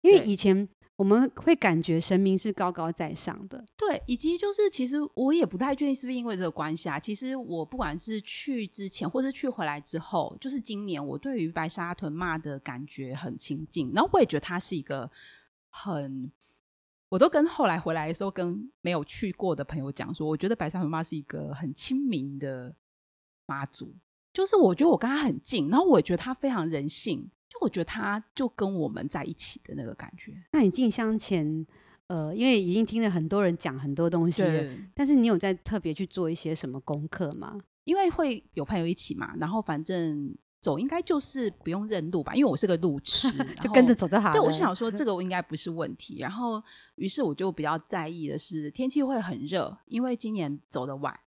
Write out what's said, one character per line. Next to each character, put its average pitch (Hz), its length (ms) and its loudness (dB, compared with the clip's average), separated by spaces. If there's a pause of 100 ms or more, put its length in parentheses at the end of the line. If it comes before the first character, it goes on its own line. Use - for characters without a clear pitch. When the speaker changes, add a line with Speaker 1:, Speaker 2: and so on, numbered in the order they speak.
Speaker 1:
因 349 100 10
为 381 140 10
以 208 100 2
前 196 320 4 (280)
我 202 80 0
们 220 320 6
会 330 200 4
感 175 240 4
觉 165 200 2
神 185 200 2
明 190 180 4
是 208 140 -2
高 180 200 -2
高 165 200 -4
在 160 220 -6
上 - 340 -10
的。 - 160 -16 (120)
Speaker 2:
对。 427 120 -2
对， 320 180 -2
以 247 120 -2
及 330 200 0
就 403 140 -2
是 403 180 2
其 262 160 -2
实 262 120 -2 (180)
我 269 180 2
也 330 120 4
不 180 120 -8
太 269 160 0
确 294 120 -2
定 277 100 0
是 254 100 -10
不 247 60 -6
是 254 60 -4
因 240 80 -6
为 226 100 -4
这 185 80 -4
个 165 80 -2
关 156 240 -4
系 165 140 -6
啊， 143 100 -4
其 208 160 -6
实 262 200 -4
我 175 300 -6
不 254 120 -12
管 170 200 -4
是 220 240 -6
去 240 460 -6
之 196 220 -10
前 - 200 -6
或 262 120 -2
是 269 100 -2
去 269 160 -6
回 233 180 -4
来 147 140 -4
之 - 180 -10
后， 165 440 -4
就 269 80 -8
是 277 100 -4
今 208 260 -6
年 156 200 -4
我 139 120 -6
对 254 240 -4
于 160 80 -2
白 170 200 -4
沙 175 240 -6
屯 170 180 -6
妈 165 260 -2
的 147 220 -8
感 135 260 -10
觉 131 300 -10
很 139 220 -8
亲 147 320 -6
近， 139 240 -4
然 208 100 4
后 359 100 0
我 392 60 6
也 262 60 8
觉 160 120 -2
得 139 40 0
她 180 180 -4
是 - 160 -2
一 151 60 -2
个 135 280 -6 (600)
很， 135 600 -8 (800)
我 190 80 0
都 277 120 10
跟 311 180 6
后 285 200 2
来 170 120 2
回 160 140 -2
来 156 140 -2
的 165 60 -4
时 165 100 -4
候 196 80 -2
跟 190 380 -4 (120)
没 175 100 -2
有 160 140 0
去 - 260 -6
过 180 240 -2
的 139 80 -6
朋 156 160 -6
友 135 120 -4
讲 - 220 -8
说， 156 140 -4
我 156 80 0
觉 180 140 -2
得 226 60 2
白 156 140 -4
沙 180 100 -4
屯 160 100 0
妈 160 120 -2
是 165 140 -6
一 151 60 -6
个 147 320 -8
很 135 200 -8
亲 269 320 0
民 139 320 -2
的 135 380 -8 (680)
妈 139 200 -4
祖， - 300 -14 (380)
就 381 120 2
是 403 120 4
我 202 180 8
觉 285 100 4
得 339 40 8
我 240 80 6
跟 233 120 0
她 277 80 0
很 233 240 0
近， 156 280 0
然 233 100 6
后 359 60 4
我 302 120 8
也 151 60 6
觉 - 80 -2
得 175 60 2
她 254 160 -6
非 269 160 -2
常 170 200 -2
人 147 200 -2
性， - 420 -2 (160)
就 - 140 -20
我 262 80 2
觉 - 100 -2
得 165 60 -2
她 214 360 -4 (140)
就 262 140 0
跟 196 260 -2
我 156 140 0
们 - 180 -6
在 147 160 -4
一 - 80 -6
起 - 320 -6
的 - 120 -14
那 143 80 -8
个 - 120 -10
感 - 220 -16
觉。 214 160 -18 (180)
Speaker 1:
那 311 100 4
你 202 80 8
进 233 220 2
香 220 260 -2
前， 160 480 -2 (420)
呃， 160 280 -4
因 233 120 2
为 240 140 6
已 175 120 0
经 220 120 4
听 220 160 -2
了 220 80 2
很 170 180 0
多 196 160 2
人 175 140 4
讲 139 220 -6
很 143 140 -4
多 165 160 2
东 165 200 4
西 180 120 0
了， 185 80 4
Speaker 2:
对。 151 300 0 (140)
Speaker 1:
但 285 120 0
是 285 100 6
你 240 120 8
有 214 100 6
在 190 160 0
特 202 260 -4
别 165 140 -4
去 190 120 -4
做 175 240 -2
一 165 60 -2
些 160 200 -4
什 156 140 -8
么 131 120 -8
功 147 280 -4
课 151 240 -4
吗？ - 240 -10 (260)
Speaker 2:
因 320 120 0
为 392 140 4
会 277 340 0 (100)
有 147 100 -4
朋 190 160 -2
友 165 60 0
一 170 80 0
起 - 220 -2
嘛， - 220 -10
然 151 120 -4
后 220 120 -2
反 156 200 -4
正 156 520 -4 (280)
走 147 180 -2
应 233 80 -2
该 330 140 -2
就 320 180 0
是 247 320 -2 (120)
不 - 60 -4
用 196 180 -4
认 180 240 -2
路 175 120 0
吧， - 100 -6
因 262 120 6
为 240 40 4
我 143 60 2
是 151 100 2
个 180 120 4
路 160 240 2
痴， - 280 4 (140)
Speaker 1:
<laughs> - 180 -8
就 - 120 0
跟 254 120 10
着 240 80 8
走 196 140 2
就 190 120 2
好 202 100 2
了。 156 40 4
Speaker 2:
然 - 0 -
后， 440 60 6
对， - 60 6
我 - 60 4
就 311 60 0
想 262 160 4
说 226 160 -2
这 208 140 -2
个 196 180 0
应 185 60 -2
该 180 140 -2
不 - 140 -8
是 165 140 -4
问 165 280 -4
题， - 220 -14
然 185 120 -6
后 220 320 -4 (320)
于 - 120 -4
是 240 140 -2
我 165 140 2
就 185 160 0
比 160 100 -8
较 151 160 0 (120)
在 165 180 -2
意 160 220 -6
的 147 80 -4
是 151 340 -6
天 254 180 -2
气 285 140 2
会 262 180 0
很 175 180 -6
热， 170 380 -4 (100)
因 233 160 -2
为 254 120 0
今 220 180 -6
年 147 260 -4 (100)
走 127 160 -4
得 135 120 -6
晚。 139 200 -6 (160)